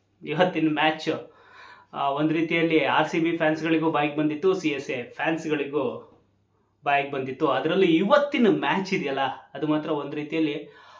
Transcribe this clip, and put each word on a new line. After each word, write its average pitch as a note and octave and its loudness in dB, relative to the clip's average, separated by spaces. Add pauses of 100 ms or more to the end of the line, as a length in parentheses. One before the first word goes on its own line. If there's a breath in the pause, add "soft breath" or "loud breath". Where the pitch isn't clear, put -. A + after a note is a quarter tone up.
(260)
ಇವತ್ತಿನ D#3 0
ಮ್ಯಾಚ್, D3+ -2 (600 loud breath)
ಆ, C#3 -2
ಒಂದ್ D3+ 0
ರೀತಿಯಲ್ಲಿ E3 2
ಆರ್ C#3 2
ಸಿ E3+ -2
ಬಿ E3 0
ಫ್ಯಾನ್ಸ್‌ಗಳಿಗೂ D#3+ 2
ಬಾಯಿಗೆ D3 0
ಬಂದಿತ್ತು, D3+ 0
ಸಿ D#3 -2
ಎಸ್ C#3 -4
ಎ A#2+ -6
ಫ್ಯಾನ್ಸ್‌ಗಳಿಗೂ C#3+ -4 (720)
ಬಾಯಿಗೆ C#3+ 0
ಬಂದಿತ್ತು. C3+ -2
ಅದ್ರಲ್ಲೂ D#3 2
ಇವತ್ತಿನ A3 4
ಮ್ಯಾಚ್ D#3+ 0
ಇದೆಯಲ್ಲ, C#3 -2 (340)
ಅದು D3 -4
ಮಾತ್ರ D3+ 0
ಒಂದ್ C#3+ -4
ರೀತಿಯಲ್ಲಿ D3+ -4 (160 loud breath)